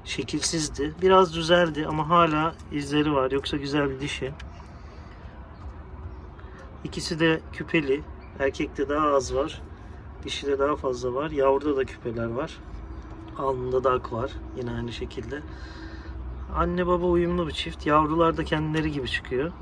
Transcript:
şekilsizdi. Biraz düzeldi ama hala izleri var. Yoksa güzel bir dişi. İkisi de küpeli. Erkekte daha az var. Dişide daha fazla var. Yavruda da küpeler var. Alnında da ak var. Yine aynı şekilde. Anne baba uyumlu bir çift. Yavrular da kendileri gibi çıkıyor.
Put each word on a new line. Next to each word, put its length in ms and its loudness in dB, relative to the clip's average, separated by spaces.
şekilsizdi. 960 -2
Biraz 320 8
düzeldi 540 4
ama 200 0
hala 460 6
izleri 400 2
var. 180 2
Yoksa 260 0
güzel 340 0
bir 100 -6
dişi. 320 -4
İkisi 360 -4
de 200 6
küpeli. 500 0
Erkekte 500 0
daha 180 2
az 280 4
var. 280 -2
Dişide 340 -2
daha 180 4
fazla 380 -2
var. 160 0
Yavruda 460 4
da 80 2
küpeler 460 -4
var. 280 -4
Alnında 460 0
da 60 8
ak 220 0
var. 180 -2
Yine 140 -6
aynı 220 -6
şekilde. 500 -8
Anne 300 2
baba 200 4
uyumlu 400 4
bir 60 -4
çift. 340 -6
Yavrular 500 6
da 80 -2
kendileri 480 0
gibi 160 -2
çıkıyor. 520 -2